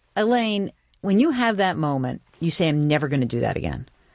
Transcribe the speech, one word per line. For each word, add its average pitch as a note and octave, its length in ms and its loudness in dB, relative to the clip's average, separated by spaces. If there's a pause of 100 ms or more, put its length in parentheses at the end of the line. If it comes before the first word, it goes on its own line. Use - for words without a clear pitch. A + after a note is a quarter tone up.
(160)
Elaine, G#3+ 560 0 (300)
when G3 180 2
you D#4 120 4
have A#3 260 0
that F#3 200 0
moment, C3+ 440 -2 (180)
you E3 120 -2
say, E3 180 2
"I'm D3 180 2
never D3 200 2
gonna C3+ 180 0
do A#2+ 140 -4
that A2+ 180 -2
again." - 300 -6 (280)